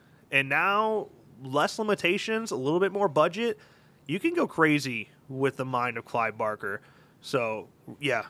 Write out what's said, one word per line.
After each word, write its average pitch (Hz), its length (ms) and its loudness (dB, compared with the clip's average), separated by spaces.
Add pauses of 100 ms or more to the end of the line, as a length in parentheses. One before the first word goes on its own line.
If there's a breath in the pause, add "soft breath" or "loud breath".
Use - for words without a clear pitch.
(320 soft breath)
and 139 180 2
now 202 600 0 (340)
less 143 340 0
limitations, 214 720 0
a 143 60 -4
little 143 240 0
bit 190 120 2
more 202 160 2
budget, 170 520 2 (480 soft breath)
you 170 120 -2
can 339 140 0
go 330 140 2
crazy 135 640 2 (200)
with 135 280 0
the 131 80 -4
mind 120 320 -2
of 117 80 -8
Clive 113 300 0
Barker. 107 460 -4 (400 soft breath)
So, 110 460 -2 (320)
yeah, 123 300 -2